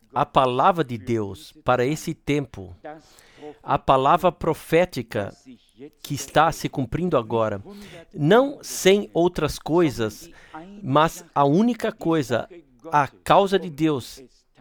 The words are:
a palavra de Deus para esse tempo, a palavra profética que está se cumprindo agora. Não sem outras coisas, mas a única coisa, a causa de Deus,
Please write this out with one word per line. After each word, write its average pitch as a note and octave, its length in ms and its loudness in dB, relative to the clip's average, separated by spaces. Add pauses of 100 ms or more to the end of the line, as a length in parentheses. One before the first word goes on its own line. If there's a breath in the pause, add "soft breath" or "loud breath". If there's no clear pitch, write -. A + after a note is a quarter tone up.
(120)
a B2+ 140 0
palavra C#3 580 2
de B2 140 -6
Deus A2 540 -4 (120)
para B2 220 2
esse D#3 280 -6
tempo, A2 640 -6 (840 loud breath)
a C#3 160 -2
palavra D3 520 2
profética C#3+ 1040 -2 (680)
que - 120 -10
está D3+ 380 0
se - 160 -8
cumprindo D3 480 -4
agora. A2 460 -2 (500 loud breath)
Não A#3 500 2
sem - 520 0
outras E3+ 440 0
coisas, B2+ 720 -2 (520 soft breath)
mas D3+ 420 0 (100)
a C#3+ 100 4
única A3 460 2
coisa, B2+ 580 -2 (440)
a C#3+ 160 2
causa F#3 500 2
de F#3 120 -6
Deus, C#3+ 520 -4 (380)